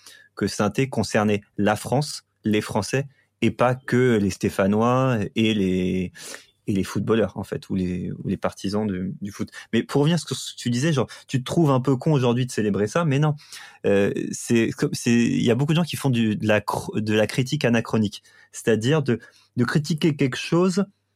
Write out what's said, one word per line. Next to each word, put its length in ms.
que 120
Saint-Étienne 440
concernait 500
la 180
France, 500
les 180
Français, 440
et 80
pas 240
que 420
les 140
Stéphanois 840
et 200
les, 580
et 60
les 120
footballeurs, 540
en 40
fait, 280
ou 40
les, 380
ou 160
les 80
partisans 500
du, 360
du 100
foot. 160
Mais 100
pour 200
revenir 140
à 20
ce 80
que 80
tu 120
disais, 240
genre, 160
tu 120
te 60
trouves 260
un 100
peu 160
con 160
aujourd'hui 320
de 60
célébrer 360
ça, 200
mais 120
non. 160
Euh, 260
c'est 400
comme, 200
c'est, 220
il 280
y 80
a 40
beaucoup 180
de 40
gens 80
qui 120
font 140
du, 260
de 100
la 140
cr-, 400
de 140
la 120
critique 380
anachronique. 580
C'est-à-dire 500
de, 180
de 80
critiquer 520
quelque 200
chose 480